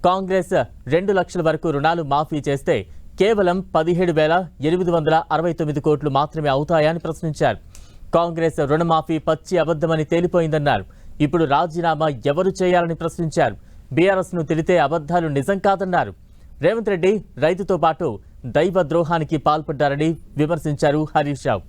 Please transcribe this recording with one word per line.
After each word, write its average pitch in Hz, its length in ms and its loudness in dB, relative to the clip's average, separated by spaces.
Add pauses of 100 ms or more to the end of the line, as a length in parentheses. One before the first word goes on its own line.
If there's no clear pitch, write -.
కాంగ్రెస్ 185 600 0 (220)
రెండు 180 260 0
లక్షల 180 300 -2
వరకు 160 280 0
రుణాలు 160 320 0
మాఫీ 147 460 -2
చేస్తే 139 380 -2 (320)
కేవలం 190 420 2
పదిహేడు 170 520 0
వేల 156 340 2 (140)
ఎనిమిది 175 300 0
వందల 160 320 2 (100)
అరవై 160 200 0
తొమ్మిది 151 280 -2
కోట్లు 151 300 0
మాత్రమే 147 380 -2
అవుతాయని 151 500 0
ప్రశ్నించారు. 156 600 -2 (560)
కాంగ్రెస్ 165 460 0 (100)
రుణమాఫీ 160 480 2
పచ్చి 165 400 -2
అబద్ధమని 160 460 0
తేలిపోయిందన్నారు. 156 800 0 (360)
ఇప్పుడు 160 240 2
రాజీనామా 156 640 0 (180)
ఎవరు 185 260 0 (100)
చేయాలని 175 320 2
ప్రశ్నించారు. 160 600 -2 (360)
బీఆర్ఎస్ను 180 500 2
తిడితే 165 360 2
అబద్ధాలు 160 500 0
నిజం 143 300 0
కాదన్నారు. 180 560 0 (460)
రేవంత్ 202 280 0
రెడ్డి 190 360 2 (140)
రైతుతో 180 380 0
పాటు 156 440 -2 (260)
దైవ 175 360 2
ద్రోహానికి 160 540 0
పాల్పడ్డారని 151 800 0 (200)
విమర్శించారు 151 680 0 (100)
హరీష్ 143 300 -2
రావు. 107 220 0